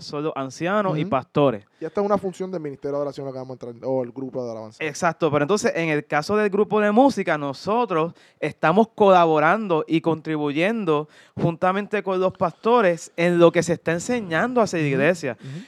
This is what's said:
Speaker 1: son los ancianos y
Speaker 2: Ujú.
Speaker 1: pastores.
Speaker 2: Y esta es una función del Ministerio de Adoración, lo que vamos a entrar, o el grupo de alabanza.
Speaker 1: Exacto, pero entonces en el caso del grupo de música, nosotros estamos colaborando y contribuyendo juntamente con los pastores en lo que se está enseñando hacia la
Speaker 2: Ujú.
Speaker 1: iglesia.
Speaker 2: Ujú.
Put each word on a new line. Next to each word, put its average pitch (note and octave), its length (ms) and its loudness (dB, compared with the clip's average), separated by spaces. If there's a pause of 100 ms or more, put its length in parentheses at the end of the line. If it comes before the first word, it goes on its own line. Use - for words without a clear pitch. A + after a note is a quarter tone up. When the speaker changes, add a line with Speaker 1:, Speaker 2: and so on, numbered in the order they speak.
Speaker 1:
son D3+ 240 -8
los D#3+ 100 -4
ancianos D#3+ 600 -4
y D#3 60 -4
Speaker 2:
Ujú. F#3 60 -8
Speaker 1:
pastores. C3 560 0 (140)
Speaker 2:
Y D#3+ 60 -10
esta G3+ 160 -4
es G3+ 40 0
una G#3 120 0
función F#3 340 -8
del F3+ 100 -8
Ministerio C#3+ 300 -8
de C#3+ 60 -4
Adoración, C#3+ 280 -6
lo C#3 60 -8
que C3 80 -12
vamos C3 120 -12
a B2 140 -14
entrar, A#2+ 240 -10
o C3 140 0
el A#2+ 80 -8
grupo C3 320 -8
de A#2+ 80 -8
alabanza. A2 340 -12
Speaker 1:
Exacto, D#3+ 460 -2
pero D3 140 2
entonces G3+ 280 0
en E3 160 -2
el D3 160 0
caso D#3 300 -2
del G#3+ 140 2
grupo G3+ 320 0
de G#3 100 2
música, G#3 480 2
nosotros F3 760 -2 (280)
estamos E3 520 2
colaborando F3 920 4
y D#3+ 140 0
contribuyendo D#3 1080 -2 (340)
juntamente F#3 600 -2
con F#3 160 -2
los F#3 140 0
pastores F#3+ 800 0
en E3+ 240 2
lo E3+ 120 10
que E3+ 120 0
se E3+ 100 0
está D#3+ 200 -4
enseñando A3 680 -2
hacia F#3+ 180 0
la D#3 60 0
Speaker 2:
Ujú. C#3+ 80 0
Speaker 1:
iglesia. C#3+ 460 0
Speaker 2:
Ujú. C3+ 280 -14